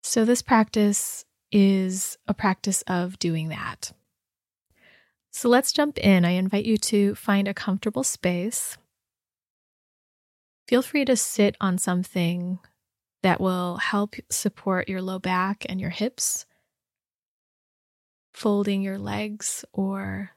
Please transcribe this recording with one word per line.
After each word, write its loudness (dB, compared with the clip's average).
So 2
this 4
practice 2
is 2
a 0
practice 0
of -4
doing -2
that. -10
So -2
let's 4
jump 0
in. 6
I 4
invite 0
you 2
to 2
find 0
a -4
comfortable -2
space. -4
Feel 4
free 0
to 4
sit 2
on 0
something -2
that 2
will -2
help -2
support -2
your -6
low -6
back 0
and -4
your -4
hips. -4
Folding -2
your -6
legs -8
or -6